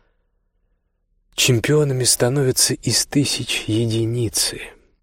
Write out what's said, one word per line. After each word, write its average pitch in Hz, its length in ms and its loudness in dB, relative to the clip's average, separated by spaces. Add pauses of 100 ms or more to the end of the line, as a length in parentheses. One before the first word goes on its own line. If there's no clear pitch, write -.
(1400)
Чемпионами 131 680 2
становятся 127 720 2
из - 320 -2
тысяч - 640 -2
единицы, 113 920 -2 (400)